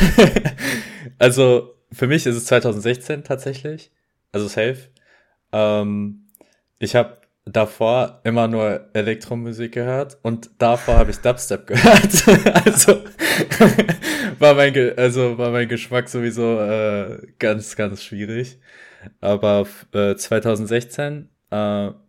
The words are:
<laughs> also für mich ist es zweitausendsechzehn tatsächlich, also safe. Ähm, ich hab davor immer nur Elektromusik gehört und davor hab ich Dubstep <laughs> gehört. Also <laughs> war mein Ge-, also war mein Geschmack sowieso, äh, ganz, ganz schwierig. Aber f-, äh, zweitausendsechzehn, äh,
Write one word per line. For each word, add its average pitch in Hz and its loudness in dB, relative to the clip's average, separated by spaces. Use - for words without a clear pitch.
<laughs> - -10
also 127 2
für - -4
mich 160 0
ist 120 -2
es 117 -8
zweitausendsechzehn 123 -2
tatsächlich, 135 -10
also 104 -6
safe. 113 -6
Ähm, 104 -4
ich - -6
hab - 0
davor 113 -2
immer 117 0
nur 110 -4
Elektromusik 113 -6
gehört 127 -6
und 113 -6
davor 120 2
hab 113 6
ich 104 -8
Dubstep - -4
<laughs> - -
gehört. 202 4
Also - 4
<laughs> 214 -2
war 147 8
mein 139 4
Ge-, 131 0
also 123 0
war 120 -2
mein 120 -2
Geschmack 120 -4
sowieso, 117 -2
äh, 104 -4
ganz, 107 -2
ganz 101 -6
schwierig. 113 -10
Aber 101 0
f-, - -12
äh, 101 0
zweitausendsechzehn, 117 -4
äh, 104 -4